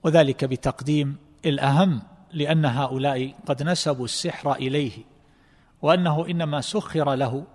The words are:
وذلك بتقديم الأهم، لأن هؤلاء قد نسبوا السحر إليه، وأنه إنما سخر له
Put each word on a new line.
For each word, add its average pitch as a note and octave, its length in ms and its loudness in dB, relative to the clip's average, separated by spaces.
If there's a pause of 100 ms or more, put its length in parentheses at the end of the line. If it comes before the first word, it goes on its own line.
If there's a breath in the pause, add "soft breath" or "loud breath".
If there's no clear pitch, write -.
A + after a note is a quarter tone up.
وذلك D3+ 420 4
بتقديم C#3 720 -2 (300)
الأهم، C#3 560 2 (300)
لأن D#3 320 2
هؤلاء C3 720 -2 (120)
قد C#3 160 -2
نسبوا D3 420 -2
السحر - 480 -4
إليه، C3 400 -2 (880 soft breath)
وأنه E3 440 2
إنما D#3+ 340 -2
سخر D3 540 -2
له C3+ 300 -2 (100)